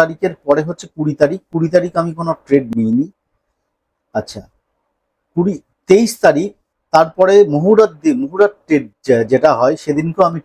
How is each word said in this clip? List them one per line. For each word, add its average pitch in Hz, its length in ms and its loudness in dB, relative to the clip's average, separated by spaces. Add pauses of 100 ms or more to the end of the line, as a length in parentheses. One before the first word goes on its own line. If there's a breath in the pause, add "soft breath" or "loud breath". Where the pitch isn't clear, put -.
তারিখের 165 320 -2 (120)
পরে 147 240 0
হচ্ছে 170 260 -12
কুড়ি 151 200 -4
তারিখ। 151 260 -2 (120)
কুড়ি 165 220 -4
তারিখ 175 220 0
আমি 170 180 -4
কোনো 165 180 -6 (120)
ট্রেড 139 220 0 (120)
নিইনি। 113 280 -2 (1080)
আচ্ছা, 104 260 -8 (960)
কুড়ি, 175 180 -2 (340)
তেইশ 220 240 2 (120)
তারিখ, 165 260 0 (420)
তারপরে 165 420 2 (200)
মুহুরার 196 380 2 (120)
দিন, 147 180 2
মুহুরার 185 300 0 (140)
ট্রেড 143 180 0 (200)
যে-, 117 280 2
যেটা 147 260 4
হয় 135 180 0
সেদিনকেও 160 540 -2
আমি 165 140 -8